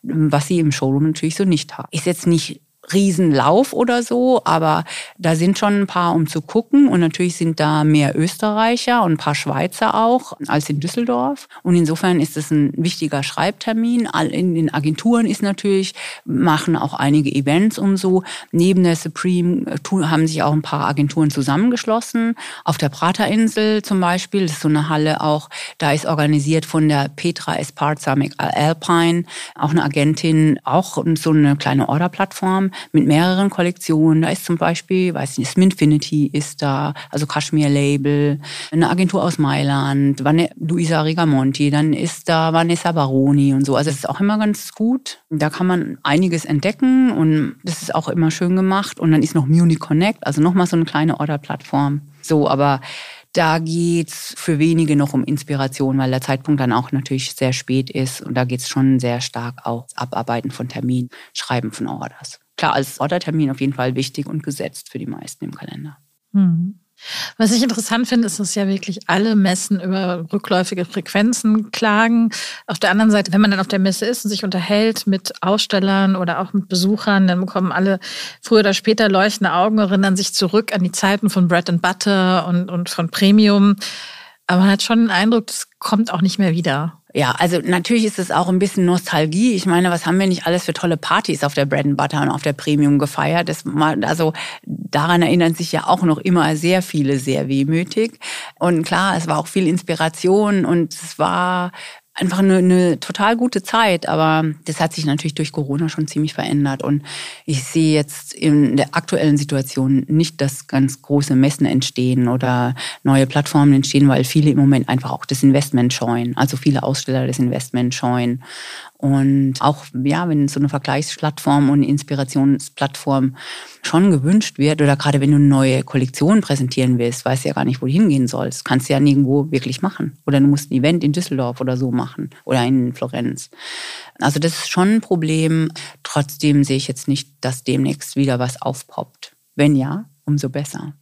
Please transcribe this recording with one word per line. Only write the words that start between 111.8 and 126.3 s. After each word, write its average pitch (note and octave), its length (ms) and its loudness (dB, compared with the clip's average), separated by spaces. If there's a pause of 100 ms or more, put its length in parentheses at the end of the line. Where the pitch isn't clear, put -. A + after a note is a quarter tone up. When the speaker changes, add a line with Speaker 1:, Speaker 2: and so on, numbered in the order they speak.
Speaker 1:
oder B2 480 0 (280)
neue C3+ 240 4
Plattformen C#3+ 460 4
entstehen, C#3 360 4
weil C3 160 2
viele D3 260 2
im C3 60 2
Moment C#3 320 4
einfach B2+ 220 -2
auch - 140 -8
das C3 160 -4
Investment C3+ 520 4
scheuen, A#2+ 420 -2
also C3 220 0
viele C#3 260 0
Aussteller C3 440 -2
das C3 120 -4
Investment B2 560 -2
scheuen. B2 480 -2 (580)
Und C#3 600 2
auch, C#3+ 240 0 (180)
ja, E3 260 0
wenn C#3+ 180 2
so C#3 120 -4
eine C#3+ 100 2
Vergleichsplattform C#3+ 1000 0
und C#3+ 100 4
Inspirationsplattform C#3 1500 -2 (460)
schon F#3 300 2
gewünscht D#3+ 480 2
wird D3+ 200 2
oder C#3+ 160 4
gerade C#3+ 240 0
wenn C#3 120 4
du D3 60 6
eine C#3+ 80 6
neue C3+ 360 4
Kollektion C#3+ 600 0